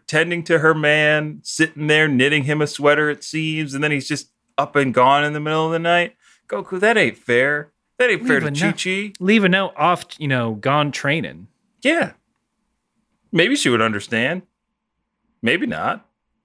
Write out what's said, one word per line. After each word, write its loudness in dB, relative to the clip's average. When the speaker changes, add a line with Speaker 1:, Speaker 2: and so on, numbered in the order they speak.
Speaker 1:
tending -2
to 2
her 4
man, 0
sitting -4
there 4
knitting 2
him -2
a 0
sweater, 2
it -8
seems, -6
and -4
then -2
he's -4
just -6
up -2
and 2
gone 4
in -2
the -6
middle -2
of -2
the -2
night. 0
Goku, -8
that 4
ain't 2
fair. 0
That 2
ain't -2
fair 2
Speaker 2:
Leave -4
Speaker 1:
to 0
Speaker 2:
a 2
note. -2
Speaker 1:
Chi-Chi. -6
Speaker 2:
Leave 4
a 4
note 0
off, 0
you -6
know, -2
gone 0
training. -6
Speaker 1:
Yeah. 0
Maybe 2
she -2
would 4
understand. -2
Maybe 0
not. -6